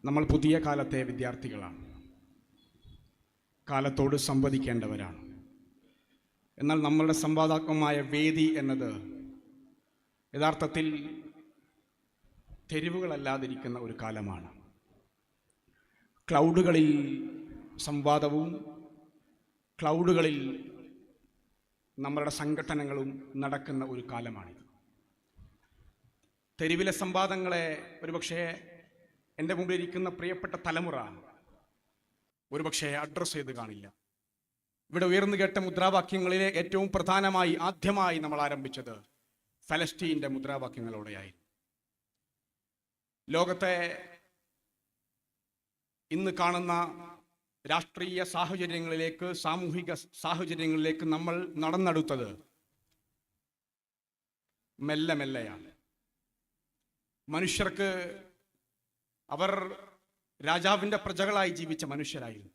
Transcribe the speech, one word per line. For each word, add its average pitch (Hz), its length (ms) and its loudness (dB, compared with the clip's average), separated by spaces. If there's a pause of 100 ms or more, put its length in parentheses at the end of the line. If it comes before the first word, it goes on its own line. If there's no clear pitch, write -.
നമ്മൾ 147 240 2
പുതിയ 151 240 6 (100)
കാലത്തെ 143 440 0
വിദ്യാർത്ഥികളാണ്, 117 720 -8 (1900)
കാലത്തോട് 139 460 2 (120)
സംവദിക്കേണ്ടവരാണ്. 117 920 0 (1400)
എന്നാൽ 156 240 4
നമ്മളുടെ 156 280 6 (100)
സംവാദാത്മകമായ 156 720 4 (180)
വേദി 156 320 4 (140)
എന്നത് 131 300 0 (1400)
യഥാർത്ഥത്തിൽ 156 520 2 (1900)
തെരുവുകളല്ലാതിരിക്കുന്ന 139 1120 -4
ഒരു 113 160 -8
കാലമാണ്. 98 480 -6 (1800)
ക്ലൗഡുകളിൽ 165 640 8 (960)
സംവാദവും 147 640 2 (1300)
ക്ലൗഡുകളിൽ 165 560 4 (1700)
നമ്മളുടെ 147 360 2
സംഘടനകളും 147 680 -2 (360)
നടക്കുന്ന 135 380 -2 (100)
ഒരു 123 180 -8
കാലമാണിത്. 113 520 -10 (2000)
തെരുവിലെ 160 320 2 (100)
സംവാദങ്ങളെ 185 600 0 (400)
ഒരുപക്ഷേ 165 380 -6 (1000)
എൻ്റെ 160 180 -2
മുമ്പിലിരിക്കുന്ന 180 500 -2 (100)
പ്രിയപ്പെട്ട 180 360 -6 (100)
തലമുറ 165 320 -2 (1600)
ഒരുപക്ഷേ 156 340 -2 (140)
അഡ്രസ്സ് 160 340 -4
ചെയ്ത് 135 220 -6
കാണില്ല. 104 280 -12 (1040)
ഇവിടെ 175 200 2
ഉയർന്നു 202 300 4
കേട്ട 190 260 2
മുദ്രാവാക്യങ്ങളിലെ 185 840 2 (120)
ഏറ്റവും 190 340 0
പ്രധാനമായി 185 600 4 (140)
ആദ്യമായി 190 560 2
നമ്മൾ 147 220 -2
ആരംഭിച്ചത് 135 480 -6 (720)
ഫലസ്തീൻ്റെ 160 680 0
മുദ്രാവാക്യങ്ങളോടെയായി. 113 960 -8 (2000)
ലോകത്തെ 180 400 2 (2500)
ഇന്ന് 185 240 0
കാണുന്ന 175 340 2 (960)
രാഷ്ട്രീയ 180 480 -2 (140)
സാഹചര്യങ്ങളിലേക്ക്, 165 920 -2 (160)
സാമൂഹിക 170 480 -2 (320)
സാഹചര്യങ്ങളിലേക്ക് 160 920 0
നമ്മൾ 170 200 -2 (280)
നടന്നെടുത്തത് 160 640 2 (2500)
മെല്ലെ 156 320 2
മെല്ലെയാണ്. 110 480 -6 (1700)
മനുഷ്യർക്ക് 190 540 0 (1400)
അവർ 190 460 -2 (680)
രാജാവിന്റെ 190 500 2
പ്രജകളായി 196 540 0
ജീവിച്ച 160 340 -6
മനുഷ്യരായിരുന്നു. 131 720 -8